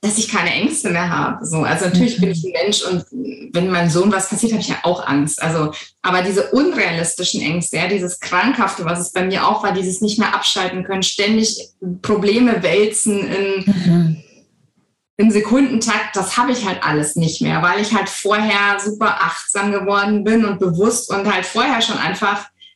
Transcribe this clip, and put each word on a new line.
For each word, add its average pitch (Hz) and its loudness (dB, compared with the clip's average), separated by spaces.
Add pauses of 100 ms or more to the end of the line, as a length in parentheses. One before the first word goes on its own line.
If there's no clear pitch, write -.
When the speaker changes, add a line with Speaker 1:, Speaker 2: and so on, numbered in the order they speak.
Speaker 1:
dass 214 -2
ich 220 -2
keine 175 -2
Ängste - -2
mehr 175 0
habe. 147 -4
So, 165 -2
also 165 0
natürlich 180 2
Speaker 2:
Mhm. 180 2
Speaker 1:
bin 180 2
ich 165 -4
ein 185 -6
Mensch 196 0
und 180 -4 (480)
wenn 180 0
meinem 175 2
Sohn 180 4
was 190 -2
passiert, 226 0
habe 208 0
ich - -6
ja 131 -4
auch 175 -2
Angst. 147 0
Also, 160 0 (280)
aber - 0
diese 196 0
unrealistischen 180 0
Ängste, 165 -2
ja, 175 0
dieses 180 -2
Krankhafte, 202 0
was 175 -2
es 175 -6
bei 185 0
mir 190 0
auch 202 2
war, 196 0
dieses 185 -2
nicht 208 0
mehr 208 0
abschalten 185 -2
können, 190 -4
ständig 214 0 (440)
Probleme 208 2
wälzen 202 2
in, 196 -2
Speaker 2:
Mhm. 175 4 (1000)
Speaker 1:
im 214 6
Sekundentakt, 220 2
das 190 -2
habe 254 2
ich 208 -4
halt 185 -4
alles 151 0
nicht 160 0
mehr, 156 0
weil 185 2
ich 214 0
halt 190 0
vorher 202 0
super 208 -2
achtsam 202 -2
geworden 202 0
bin 220 4
und 196 -2
bewusst 190 0
und 196 -2
halt 185 0
vorher 240 0
schon - -2
einfach 202 -2 (280)